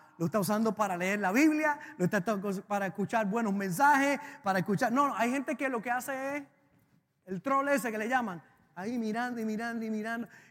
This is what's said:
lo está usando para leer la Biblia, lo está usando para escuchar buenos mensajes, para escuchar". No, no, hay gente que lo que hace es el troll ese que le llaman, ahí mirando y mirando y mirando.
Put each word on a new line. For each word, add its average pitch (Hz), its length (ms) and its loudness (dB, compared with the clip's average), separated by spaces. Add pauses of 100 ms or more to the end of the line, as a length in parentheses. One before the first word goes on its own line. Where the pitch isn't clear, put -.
(180)
lo 165 80 0
está 208 140 0
usando 214 340 2
para 196 240 0
leer 190 220 0
la 190 120 0
Biblia, 302 480 4 (180)
lo 180 80 2
está 196 140 2
usando 196 440 -2
para 196 240 -2
escuchar 214 380 0
buenos 208 280 0
mensajes, 269 680 4 (240)
para 190 160 2
escuchar". 214 320 0
No, 277 160 4
no, 240 80 -2
hay 233 160 0
gente 269 240 -2
que 269 140 -2
lo 240 120 -4
que 240 100 -4
hace 269 460 -4
es 285 60 -10 (840)
el 185 160 -6
troll 269 280 2
ese 247 220 2
que 214 60 -4
le 214 120 -2
llaman, 226 340 -2 (320)
ahí 220 220 -6
mirando 233 420 -4
y 220 60 -4
mirando 226 400 -4
y 220 40 -6
mirando. 220 380 -6 (240)